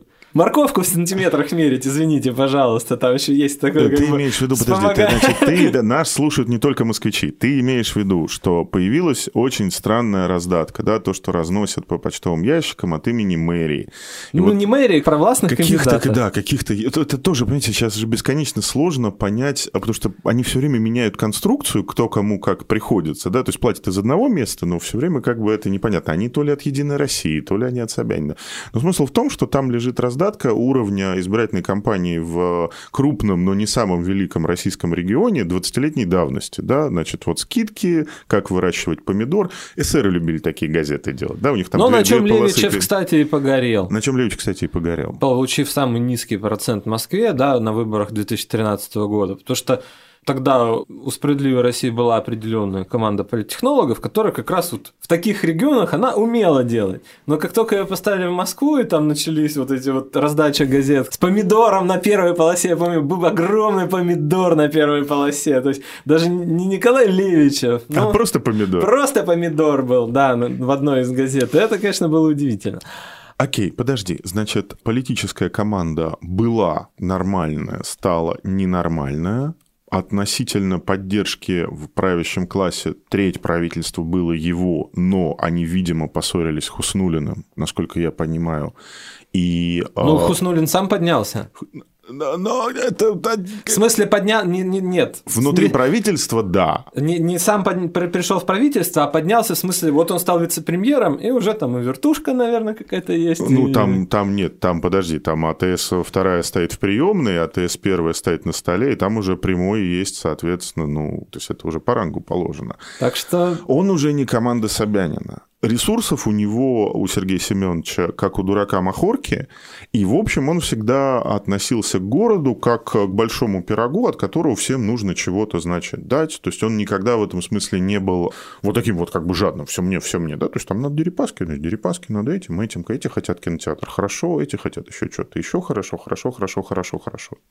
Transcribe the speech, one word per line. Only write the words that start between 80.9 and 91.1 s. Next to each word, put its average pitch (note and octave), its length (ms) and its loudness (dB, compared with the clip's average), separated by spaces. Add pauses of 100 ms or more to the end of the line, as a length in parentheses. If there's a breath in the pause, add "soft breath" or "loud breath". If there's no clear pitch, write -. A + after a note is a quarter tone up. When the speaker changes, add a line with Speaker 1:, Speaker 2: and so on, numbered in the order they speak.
Speaker 2:
в D2+ 180 -12
правящем F2+ 600 -2
классе F2+ 480 -2 (140)
треть G2 320 0
правительства E2+ 600 -4
было E2+ 300 0
его, F2 640 -2
но F2+ 440 2
они, E2+ 260 0
видимо, E2 420 -2
поссорились D#2+ 560 -2
с - 60 -8
Хуснуллиным, E2 760 -2 (100)
насколько E2 440 -4
я E2 120 0
понимаю. D#2+ 640 -4 (600 loud breath)
И, F2 500 0 (120)
Speaker 1:
Ну, D#3 200 4
Speaker 2:
а, - 40 2
Speaker 1:
Хуснуллин E3+ 480 2
сам F#3+ 220 0
поднялся. D#3 640 0